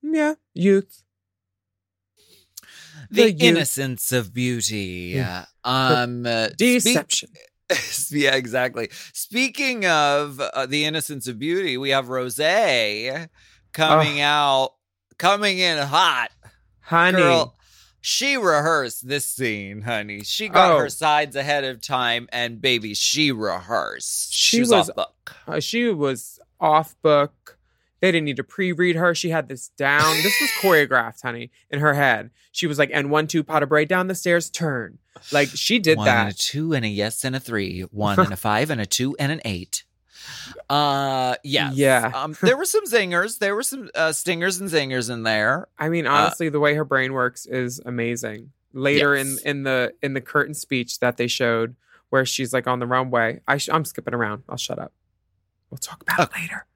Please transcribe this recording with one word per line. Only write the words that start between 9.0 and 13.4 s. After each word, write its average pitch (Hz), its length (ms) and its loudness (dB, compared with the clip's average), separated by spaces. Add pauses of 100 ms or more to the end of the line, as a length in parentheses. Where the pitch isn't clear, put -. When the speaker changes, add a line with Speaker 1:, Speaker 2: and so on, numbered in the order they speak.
Speaker 2:
Speaking 247 720 -4
of, 147 540 2
uh, 131 260 -4
the 147 180 0
innocence 151 420 -6
of 120 120 -8
beauty, 160 400 -2
we 135 120 -4
have 135 160 2
Rosé 131 1200 0 (440)